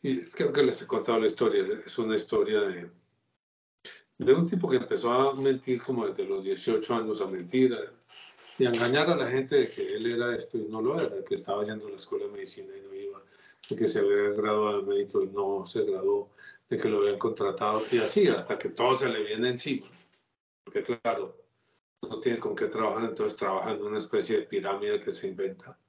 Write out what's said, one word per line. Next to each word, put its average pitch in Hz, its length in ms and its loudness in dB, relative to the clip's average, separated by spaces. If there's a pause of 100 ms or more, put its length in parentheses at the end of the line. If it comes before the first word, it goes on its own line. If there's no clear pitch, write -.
Y 135 200 -2
creo - 320 8
que 143 100 10
les 123 180 6
he - 60 -12
contado 117 320 4
la 110 60 4
historia, 101 400 6 (200)
es - 120 -8
una 110 180 2
historia 104 460 4
de, 87 280 -4 (1300)
de - 160 4
un 170 120 4
tipo 180 240 -2
que 131 80 4
empezó 117 340 -2
a 131 240 2
mentir 131 460 0
como 120 260 -4
desde 95 180 -4
los 95 200 -4
dieciocho 107 500 -2
años, 107 260 -4
a 98 60 -4
mentir, 107 460 2
a, 107 60 -6 (800)
y 131 80 4
a 120 40 2
engañar 123 400 2
a 170 60 4
la 127 120 -2
gente 131 280 -2
de 131 140 4
que - 260 -6
él 113 120 -2
era 120 280 -2
esto - 220 -8
y 107 80 -4
no 107 160 -6
lo 160 180 0
era, 101 240 -4
que 101 120 -4
estaba 101 280 -4
yendo 107 240 -8
a 101 40 -12
la 98 40 -12
escuela 101 300 -6
de 101 60 -8
medicina 98 440 -12
y 98 60 -16
no 98 120 -16
iba, 202 300 -12 (460)
de 127 60 -4
que 113 120 0
se 107 120 0
había 101 320 2
graduado 104 500 0
de 98 60 -6
médico 101 340 -2
y 95 60 0
no 98 380 -4
se 107 180 -2
graduó, 101 480 -2 (380)
de - 80 -2
que - 120 -2
lo 104 100 0
habían 101 200 0
contratado, 107 600 -2 (100)
y 123 80 2
así 175 280 4
hasta 104 300 0
que - 120 -6
todo - 260 2
se 127 140 0
le 110 140 -4
viene 110 260 -2
encima. 123 380 -4 (760)
Porque - 200 -6
claro, 117 540 -4 (640)
no - 180 -10
tiene 117 200 0
con 104 160 -4
qué 110 100 -2
trabajar, 110 400 -2
entonces 104 320 -4
trabaja 98 340 -2
en 101 120 -6
una 104 160 -4
especie 104 380 0
de - 60 0
pirámide 101 560 -2
que 101 120 -6
se 98 160 -8
inventa. 95 600 -8